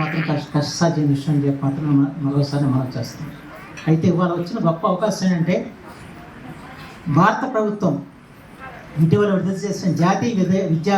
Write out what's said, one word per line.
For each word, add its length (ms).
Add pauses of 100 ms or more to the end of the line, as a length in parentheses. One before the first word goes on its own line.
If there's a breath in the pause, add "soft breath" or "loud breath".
మాత్రం 280
కష్ట-, 260
కష్టసాధ్యం 580
విషయం 220
అని 100
చెప్పి 220
మాత్రం 180 (140)
మ-, 140 (120)
మరోసారి 480
మనం 240
చేస్తాం. 320 (600)
అయితే 240
ఇవాళ 260
వచ్చిన 200 (100)
గొప్ప 220
అవకాశం 360
ఏంటంటే 300 (1600)
భారత 240 (120)
ప్రభుత్వం 400 (1080)
ఇటీవల 320
విడుదల 280
చేసిన 280 (100)
జాతీయ 380
విద్య-, 320
విద్యా 260